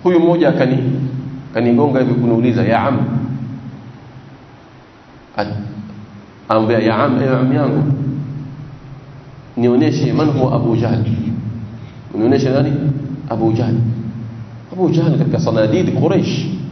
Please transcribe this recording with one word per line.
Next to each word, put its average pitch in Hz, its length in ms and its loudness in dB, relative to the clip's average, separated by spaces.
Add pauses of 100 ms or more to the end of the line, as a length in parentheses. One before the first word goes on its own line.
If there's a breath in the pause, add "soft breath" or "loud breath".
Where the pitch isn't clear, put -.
Huyu 180 160 6
mmoja 165 300 4
akani-, 127 340 2 (680)
kanigonga 120 460 4
hivi 120 140 2
kuniuliza, 120 500 2
"Ya 113 200 2
am." 131 140 0 (2500)
At-, 104 180 -4 (960)
ambia, 113 300 4
"Ya 110 240 2
am, 127 180 2
ya 131 180 2
am 131 140 2
yangu, 147 300 2 (1700)
nionyeshe 120 560 2
man 151 160 2
huwa 131 260 0
Abu 117 220 2
Jahl." 117 260 0 (1120 loud breath)
Nionyeshe 123 320 2
nani? 147 240 2 (560)
Abu 113 240 0
Jahl. 120 220 0 (960)
Abu 185 160 0
Jahl 156 280 2
katika - 220 0
sanadid 127 600 2
Quraysh 170 460 2 (260)